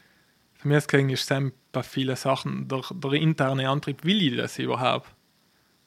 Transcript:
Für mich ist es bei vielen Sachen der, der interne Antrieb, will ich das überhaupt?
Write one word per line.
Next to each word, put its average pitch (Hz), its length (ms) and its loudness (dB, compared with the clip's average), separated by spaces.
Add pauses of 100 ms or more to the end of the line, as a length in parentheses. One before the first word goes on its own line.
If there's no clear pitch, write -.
(560)
Für - 120 -4
mich 147 240 4
ist 139 380 2
es 139 120 0 (300)
bei 127 100 -2
vielen 131 340 -2
Sachen 135 520 -2
der, 131 220 -4
der 143 220 -6
interne 139 560 2
Antrieb, 143 360 -2
will 196 180 2
ich 123 140 2
das 120 220 -4
überhaupt? 127 500 0 (800)